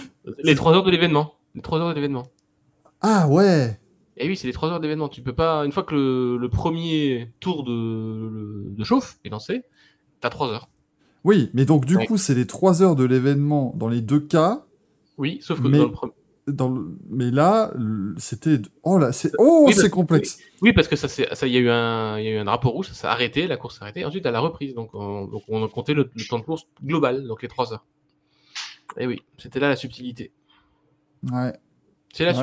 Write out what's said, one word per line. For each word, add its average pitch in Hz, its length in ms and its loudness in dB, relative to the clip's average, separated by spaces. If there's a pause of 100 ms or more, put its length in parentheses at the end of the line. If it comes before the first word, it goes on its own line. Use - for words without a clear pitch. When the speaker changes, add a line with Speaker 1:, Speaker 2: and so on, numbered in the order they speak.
(440)
Speaker 1:
Les 156 120 6
trois 165 180 4
heures 190 100 4
de 190 80 2
l'événement. 160 440 2 (200)
Les 123 60 -12
trois 160 180 -4
heures 170 100 -2
de 165 40 -4
l'événement. 143 340 -4 (760)
Speaker 2:
Ah 196 260 4
ouais. 147 520 4 (380)
Speaker 1:
Eh 127 100 -4
oui, 190 80 -2
c'est 131 120 -8
les 123 60 -6
trois 156 160 -4
heures 170 100 -6
d'événement. 151 300 -4
Tu 123 120 -20
peux 127 120 -8
pas, 160 320 0
une 147 60 -2
fois 190 120 -4
que 160 120 -6
le, 127 420 0
le 123 120 -4
premier 151 920 -2
tour 165 240 -4
de, 110 1000 -6 (120)
de 107 80 -8
chauffe - 400 -2
est - 60 -12
lancé, 139 340 -8 (580)
t'as - 80 -2
trois 139 200 -4
heures. 110 200 -10 (540)
Speaker 2:
Oui, 170 300 4
mais 131 120 2
donc, 143 200 4
du 165 120 4
Speaker 1:
Ouais. 220 80 2
Speaker 2:
coup, 220 120 0
c'est 147 160 0
les 123 140 2
trois 185 340 2
heures 185 140 6
de 131 80 2
l'événement 139 720 2
dans 113 120 -4
les 117 140 0
deux 139 180 2
cas. 165 460 0 (520)
Speaker 1:
Oui, 139 240 -6
sauf 156 200 -4
que 123 60 2
Speaker 2:
Mais 139 120 6
Speaker 1:
dans 151 60 6
le 117 60 -6
pre- 107 200 -10 (360)
Speaker 2:
dans 131 220 -2
le... 104 280 -8 (120)
mais 123 200 -2
là, 175 460 4
le... 107 420 -4
c'était, 147 420 0 (240)
oh 190 140 4
là, 135 140 4
c'est, - 260 -2
oh, 302 300 8
Speaker 1:
Oui, 240 60 8
Speaker 2:
c'est 202 80 8
Speaker 1:
parce 214 100 6
Speaker 2:
complexe. 165 460 0 (240)
Speaker 1:
oui, 226 100 6
parce 180 160 4
que - 80 -2
ça, 143 140 -4
c'est, - 260 -4
ça, - 100 -4
il 127 80 0
y 127 40 4
a - 20 6
eu 120 100 4
un, 113 500 0
il 107 60 -4
y - 40 -4
a - 20 -4
eu 107 60 -2
un 104 80 -4
drapeau 120 240 0
rouge, 156 180 -6
ça - 60 -16
s'est - 140 -8
arrêté, 120 400 -2
la 139 100 -4
course - 200 -14
s'est - 60 -16
arrêtée. 107 220 -10
Ensuite, 165 200 -8
à 127 60 -2
la 113 80 -2
reprise, 143 340 -6
donc 113 200 -12
on, 101 320 -8
donc 101 240 -12
on 110 180 -4
comptait 120 260 -6
le, 139 220 0
le 113 120 -12
temps 120 120 -4
de 110 60 -14
course 160 180 -8 (200)
global, 135 440 -2
donc 110 140 -10
les 117 80 -10
trois 117 240 -4
heures. 110 120 -16 (1120)
Eh 127 80 -6
oui, 120 160 -6 (160)
c'était - 220 -8
là 143 80 2
la 139 80 2
subtilité. 123 560 -14 (1000)
Speaker 2:
Ouais. 123 200 -4 (600)
Speaker 1:
C'est - 100 -2
la 175 80 2
Speaker 2:
Ouais, 123 120 0